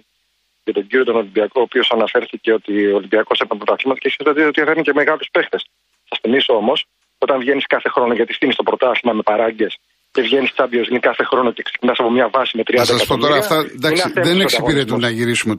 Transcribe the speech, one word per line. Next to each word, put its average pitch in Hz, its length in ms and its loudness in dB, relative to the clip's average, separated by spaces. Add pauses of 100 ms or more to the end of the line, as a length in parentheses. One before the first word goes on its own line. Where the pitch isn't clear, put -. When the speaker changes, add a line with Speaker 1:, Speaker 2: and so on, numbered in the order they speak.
(640)
Speaker 1:
για 107 100 -4
τον 101 140 -4
κύριο 127 180 2
τον 117 100 2
Ολυμπιακό, 104 440 -2
ο 120 100 4
οποίος 123 220 0
αναφέρθηκε 113 600 0
ότι 104 380 0
ο 101 40 2
Ολυμπιακός 104 440 0
έπαιρνε 107 240 -4
πρωταθλήματα 127 360 0
και - 80 -2
εσείς - 180 -4
λέτε 151 260 2
ότι 156 100 0
έφερνε 156 200 0
και 143 120 0
μεγάλους 147 380 0
παίχτες. 175 300 -2 (480)
Σας - 120 -8
θυμίσω 127 400 2
όμως, 131 240 0 (320)
όταν 135 220 0
βγαίνεις 135 260 0
κάθε 131 300 -2
χρόνο, 120 180 2
γιατί 110 200 0
στείνεις 135 220 0
το 107 80 -2
πρωτάθλημα 117 500 0
με 107 80 -2 (100)
παράγκες 110 420 0 (380)
και 131 100 0
βγαίνεις 123 360 0
Champions 120 340 0
League 123 180 0
κάθε 120 220 0
χρόνο 123 200 2
και - 120 -8
ξεκινάς - 360 -2
από 120 180 2
μια 123 180 2
βάση 127 220 0
με 113 60 0
τριάντα 120 280 2
Speaker 2:
Να 127 60 2
σας - 100 0
πω 139 100 0
τώρα, 147 180 2
Speaker 1:
εκατομμύρια, 127 100 0
Speaker 2:
αυτά, 160 120 0
Speaker 1:
είναι 143 300 -4
Speaker 2:
εντάξει, 165 200 2
Speaker 1:
αθέμητος 156 60 -8
Speaker 2:
δεν 175 220 2
Speaker 1:
ανταγωνισμός. 180 180 0
Speaker 2:
εξυπηρετούν 123 540 0
να - 100 -2
γυρίσουμε 113 420 -2